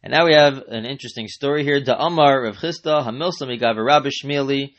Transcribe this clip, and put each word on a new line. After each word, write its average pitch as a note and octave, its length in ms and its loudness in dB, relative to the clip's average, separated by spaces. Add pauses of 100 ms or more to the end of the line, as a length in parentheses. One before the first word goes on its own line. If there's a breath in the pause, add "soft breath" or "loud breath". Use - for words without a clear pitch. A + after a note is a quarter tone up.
And - 100 -8
now D#3+ 120 4
we D#3+ 80 4
have C#3+ 340 4
an A2+ 180 -8
interesting A#2+ 420 -12
story C#3+ 360 -4
here. C#3+ 180 0
Da B2+ 140 0
Amar D3 480 2
Rav G#2+ 140 -6
Chisda, D#3 480 -4
Hamilsa D3 360 -6
Migav A#2+ 420 -2
Rabbi C#3 260 2
Shmieli. C#3 680 -4